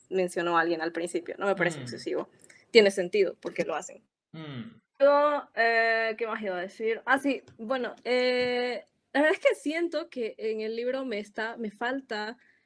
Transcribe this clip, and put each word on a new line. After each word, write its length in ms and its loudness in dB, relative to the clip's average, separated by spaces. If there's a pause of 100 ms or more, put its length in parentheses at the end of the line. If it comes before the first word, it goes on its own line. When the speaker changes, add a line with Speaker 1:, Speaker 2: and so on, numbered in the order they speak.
(100)
Speaker 1:
mencionó 480 0
alguien 220 2
al 120 -2
principio. 460 -4
No 80 -4
me 100 2
parece 220 0
Speaker 2:
Mm. 40 -10
Speaker 1:
excesivo. 460 -6 (420)
Tiene 220 8
sentido 480 0
porque 240 -4
lo 100 -4
hacen. 300 -10 (260)
Speaker 2:
Mm. 320 -12 (380)
Speaker 1:
Luego, 560 4
eh, 640 2
¿qué 100 -4
más 140 -6
iba 140 -2
a 40 -4
decir? 460 -4
Ah, 120 4
sí, 240 -2 (140)
bueno, 480 -4
eh, 800 0 (300)
la 80 4
verdad 180 4
es 80 4
que 60 4
siento 560 -4
que 260 -6
en 240 -4
el 160 -6
libro 300 -4
me 120 -4
está, 380 -8
me 140 -6
falta, 640 -6 (300)